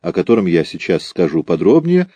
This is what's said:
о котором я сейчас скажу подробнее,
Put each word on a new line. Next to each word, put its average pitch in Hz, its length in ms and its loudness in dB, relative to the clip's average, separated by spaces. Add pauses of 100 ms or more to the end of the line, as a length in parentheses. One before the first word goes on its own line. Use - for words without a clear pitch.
о 85 100 -6
котором 101 340 0
я 85 180 2
сейчас - 420 -4
скажу 80 380 -2
подробнее, 160 720 2